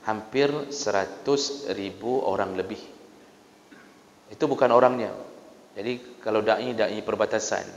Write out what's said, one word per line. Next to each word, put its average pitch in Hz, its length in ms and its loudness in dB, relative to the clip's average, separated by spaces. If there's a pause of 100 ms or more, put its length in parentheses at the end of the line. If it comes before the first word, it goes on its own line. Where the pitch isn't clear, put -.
hampir 139 640 -2
seratus 139 1040 -2
ribu 98 480 -4
orang 95 320 -2
lebih. 92 240 -6 (1500)
Itu 107 160 0
bukan 131 240 4
orangnya. 120 400 6 (680)
Jadi, 120 480 -8
kalau 110 160 2
da'i, 107 320 2
da'i 107 320 0
perbatasan. 107 720 0